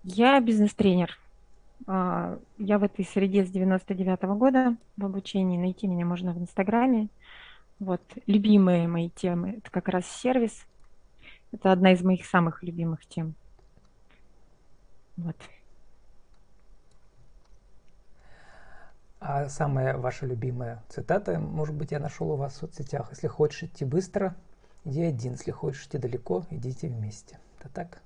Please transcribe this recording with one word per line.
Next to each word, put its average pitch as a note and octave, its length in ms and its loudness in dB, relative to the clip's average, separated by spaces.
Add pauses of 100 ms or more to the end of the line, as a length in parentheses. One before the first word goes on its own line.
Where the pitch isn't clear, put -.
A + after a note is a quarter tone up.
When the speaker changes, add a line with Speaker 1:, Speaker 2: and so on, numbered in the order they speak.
Speaker 1:
Я A#3+ 380 6
бизнес-тренер. G#3 760 4 (680)
А, F3+ 520 -2 (200)
я G#3 200 2
в G3+ 60 2
этой G3+ 200 -2
среде G3 400 2
с F#3 60 -4
девяносто F#3 440 0
девятого F#3 400 0
года B3+ 420 4 (200)
в G3+ 80 -4
обучении. F#3+ 540 -2
Найти F#3 280 -2
меня F3 200 0
можно F3 260 -2
в F3 60 -6
Инстаграме. G#3+ 720 2 (680)
Вот. F#3 240 -4 (240)
Любимые G3 600 6
мои E3+ 240 -2
темы — F3+ 480 -2
это - 120 -18
как - 180 -2
раз F#3 180 0
сервис. B3 600 -2 (880)
Это F#3+ 200 4
одна F#3 200 8
из F3+ 100 4
моих F#3 240 2
самых E3+ 360 2
любимых E3+ 440 -6
тем. D#3+ 280 -8 (1800)
Вот. E3+ 200 -8 (4000)
Speaker 2:
А C#3+ 240 -2
самая C3+ 480 -2
ваша B2+ 300 -6
любимая B2 640 -6
цитата, F#3+ 500 -2
может D#3 380 -4
быть, D3+ 160 -6
я D3 80 -4
нашёл D#3 320 -6
у D3 40 -2
вас C#3 180 -6
в - 20 -16
соцсетях: C#3+ 540 -8
«Если - 180 -6
хочешь - 340 0
идти - 220 -10
быстро, F#3+ 500 -2 (500)
иди D3+ 180 -4
один. B2+ 300 -2
Если B2+ 200 -8
хочешь - 340 -8
идти - 120 -8
далеко, C3 520 -4
идите C3 380 -8
вместе». A2 500 -10 (220)
Это C#3 80 -20
так? - 380 -12